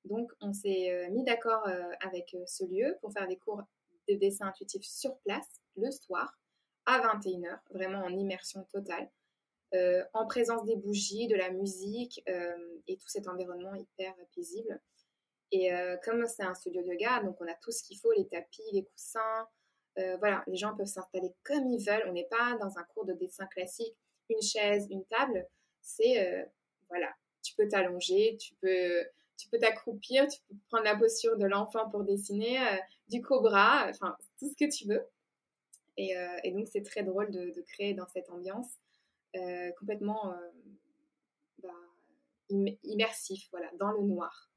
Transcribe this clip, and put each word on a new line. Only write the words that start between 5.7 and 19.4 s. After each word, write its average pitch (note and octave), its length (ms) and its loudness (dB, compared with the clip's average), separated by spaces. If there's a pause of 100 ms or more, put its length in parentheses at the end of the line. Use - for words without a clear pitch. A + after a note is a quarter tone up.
le A3+ 140 0
soir, - 480 -6 (480)
à B3 140 6
vingt A3 260 4
et F#3 40 0
une F3 160 -4
heures, - 240 -8
vraiment F#3+ 340 -2
en F3+ 120 -2
immersion F#3+ 460 -4 (100)
totale, G3 380 -6 (640)
euh, F3+ 300 6 (100)
en A3 140 2
présence A3+ 360 2
des A3 120 2
bougies, G3+ 500 -2
de G#3+ 80 4
la F#3 160 2
musique, G3 800 -4
euh, F3 580 -6
et F#3+ 100 -4
tout - 120 -20
cet G3 180 -6
environnement F3+ 480 -8
hyper F#3 400 -10 (220)
paisible. F4+ 440 -8 (760)
Et, F#3 180 4
euh, F3+ 300 -2
comme A#3 240 0
c'est G#3 180 -4
un F#3 100 -2
studio F3+ 260 -6
de F3+ 80 -4
yoga, G#3+ 340 2
donc F#3+ 180 -4
on E3+ 60 -6
a E3 100 -6
tout - 140 -10
ce - 140 -6
qu'il G3+ 140 -18
faut, A3+ 140 6
les G3 140 6
tapis, E3+ 360 -10 (100)
les G3 120 2
coussins, A3 600 -2 (520)